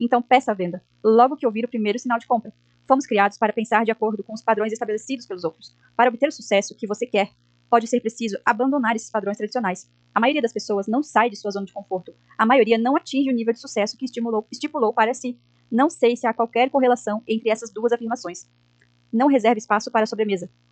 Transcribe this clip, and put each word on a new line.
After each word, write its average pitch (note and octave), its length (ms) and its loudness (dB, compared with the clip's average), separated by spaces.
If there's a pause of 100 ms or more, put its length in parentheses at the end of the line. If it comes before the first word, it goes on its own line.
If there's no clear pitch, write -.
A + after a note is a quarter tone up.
Então A#3+ 220 2
peça B3+ 300 2
a - 20 0
venda, F#3 280 -4 (220)
logo A#3+ 320 6
que - 80 -10
ouvir A3+ 220 -2
o - 20 -8
primeiro G#3+ 300 -2
sinal A#3+ 200 -2
de A3+ 80 -10
compra. A3+ 240 -2 (360)
Fomos C4+ 200 4
criados G3+ 300 2
para G#3+ 160 0
pensar A3 320 0
de G#3+ 60 0
acordo G#3+ 340 -2
com - 80 -16
os A3 80 -12
padrões G#3+ 320 0
estabelecidos A3+ 540 -6
pelos F3+ 180 -10
outros. - 320 -8 (180)
Para A#3+ 140 4
obter C4 220 0
o - 20 -12
sucesso - 420 -2
que - 120 -10
você G3+ 200 -6
quer, G3 240 0 (380)
pode A#3 180 4
ser A#3+ 140 0
preciso A3+ 460 -6
abandonar A#3+ 500 0
esses - 140 -10
padrões G3+ 260 -4
tradicionais. G#3 540 -6 (240)
A G#3 60 0
maioria C#4+ 200 0
das A#3+ 140 -4
pessoas G3+ 340 -4
não B3 140 0
sai A#3 260 2
de G#3 80 -8
sua - 140 -8
zona G3 160 -6
de - 80 -18
conforto. F#3 400 -10 (240)
A - 80 2
maioria A3+ 320 4
não B3 180 0
atinge C4+ 320 -2
o C4 60 0
nível A3+ 180 -2
de A#3 80 -6
sucesso A3 340 -4
que C4 120 -10
estimulou, A3+ 440 -4
estipulou D4 440 -4
para A3+ 180 2
si. B3 260 -8 (320)
Não C4 200 2
sei A#3+ 260 2
se B3 100 -6
há A3+ 60 0
qualquer A#3 380 0
correlação A#3+ 580 0
entre A3 220 -2
essas A3+ 200 -4
duas A3 220 -2
afirmações. A#3 560 -8 (640)
Não A#3+ 140 2
reserve A#3+ 320 4
espaço G#3+ 320 -2
para A3 140 2
a - 20 -2
sobremesa. G3+ 440 -4 (220)